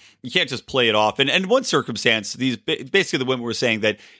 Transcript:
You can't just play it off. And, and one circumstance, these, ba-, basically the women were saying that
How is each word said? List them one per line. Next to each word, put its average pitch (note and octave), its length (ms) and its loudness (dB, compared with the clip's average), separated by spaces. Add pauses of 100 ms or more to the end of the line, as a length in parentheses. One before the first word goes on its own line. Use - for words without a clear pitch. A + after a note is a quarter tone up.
(220)
You B2+ 100 -12
can't F3 160 0
just A#2+ 180 -8
play B2+ 220 2
it G#2+ 80 4
off. G#2+ 240 2
And, C#3 100 2
and F#3 180 0
one B3 180 2
circumstance, A2+ 680 0
these, B2 240 -2
ba-, - 340 -6
basically - 300 0
the G3+ 60 -4
women B2+ 180 -2
were A#2 100 -4
saying A2 280 0
that G#2+ 180 0 (200)